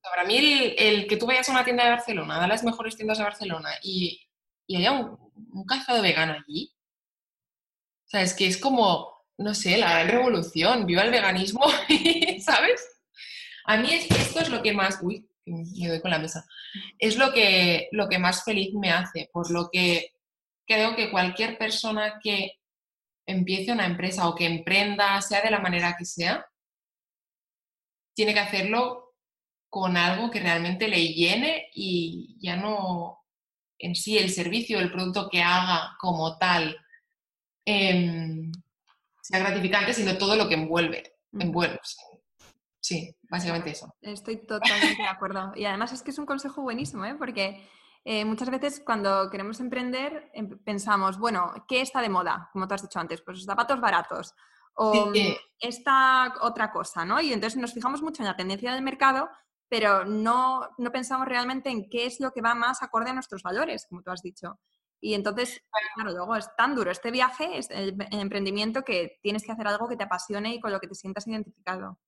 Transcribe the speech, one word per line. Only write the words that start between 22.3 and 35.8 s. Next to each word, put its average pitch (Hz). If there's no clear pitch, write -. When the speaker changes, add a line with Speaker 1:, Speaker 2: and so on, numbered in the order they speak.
Speaker 1:
empiece 190
una 214
empresa 180
o 165
que 170
emprenda, 196
sea 202
de 214
la 202
manera 175
que 175
sea, 180
tiene 208
que 208
hacerlo 208
con 185
algo 190
que 226
realmente 180
le 170
llene 214
y 175
ya 180
no 190
en 175
sí 214
el 190
servicio, 190
el 180
producto 185
que 175
haga 180